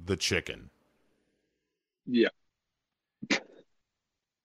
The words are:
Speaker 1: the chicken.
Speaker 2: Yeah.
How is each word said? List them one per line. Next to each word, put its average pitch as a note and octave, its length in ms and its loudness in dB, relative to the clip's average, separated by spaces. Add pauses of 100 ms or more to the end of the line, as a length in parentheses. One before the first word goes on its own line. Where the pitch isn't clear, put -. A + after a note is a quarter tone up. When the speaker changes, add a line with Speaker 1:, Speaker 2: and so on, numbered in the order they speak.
Speaker 1:
the F#2+ 120 -2
chicken. D#2 540 -4 (1400)
Speaker 2:
Yeah. A#2 220 4 (2250)